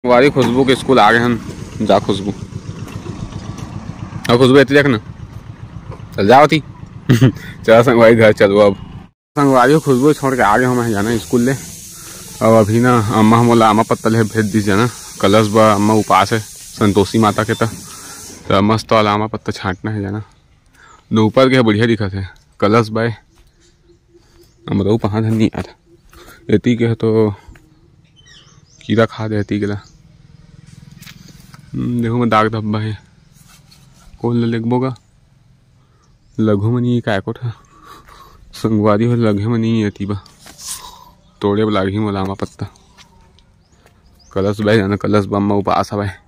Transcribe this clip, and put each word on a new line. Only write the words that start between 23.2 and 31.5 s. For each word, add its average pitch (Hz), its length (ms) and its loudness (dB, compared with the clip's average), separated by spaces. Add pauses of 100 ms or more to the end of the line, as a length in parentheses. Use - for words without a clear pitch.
हम 104 100 -2
बताऊँ 101 180 0
कहाँ 110 260 -4
धन 110 100 -2
नहीं 110 220 0
आ - 40 -8
रहा। - 160 -12 (760)
एती 117 220 0
के 117 120 -2
है 113 80 0
तो 110 400 0 (1500)
कीड़ा 110 200 2
खा 110 220 -8
दे 107 120 -4
एती 101 200 -4
के 104 60 -4
ला। 101 160 -8 (1900)